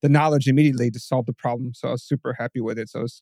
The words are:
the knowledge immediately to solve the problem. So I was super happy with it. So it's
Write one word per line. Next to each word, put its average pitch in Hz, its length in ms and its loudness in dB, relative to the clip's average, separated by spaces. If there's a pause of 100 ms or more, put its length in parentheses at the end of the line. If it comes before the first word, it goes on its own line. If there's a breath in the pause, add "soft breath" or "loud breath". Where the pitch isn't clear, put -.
the 147 80 2
knowledge 147 400 4
immediately 135 420 4
to 113 80 -10
solve 127 280 -4
the 123 80 -6
problem. 123 400 -6
So - 140 -10
I 120 40 -4
was 127 100 -6
super 131 360 -4
happy 120 240 -6
with 113 160 -4
it. 113 100 -8
So - 140 -8
it's - 200 -10